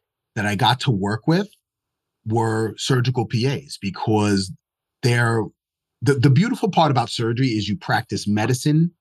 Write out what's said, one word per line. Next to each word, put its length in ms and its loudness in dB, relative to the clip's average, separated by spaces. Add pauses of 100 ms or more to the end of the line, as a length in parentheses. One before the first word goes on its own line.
(360)
that 120 -2
I 80 -2
got 260 2
to 100 0
work 360 -2
with 200 2 (800)
were 500 -2
surgical 480 0
P 220 -2
As 340 -6
because 680 0 (500)
they're, 420 0 (600)
the, 100 4
the 160 4
beautiful 400 2
part 220 2
about 180 0
surgery 380 -2
is 200 -2
you 80 -2
practice 520 -4
medicine 720 2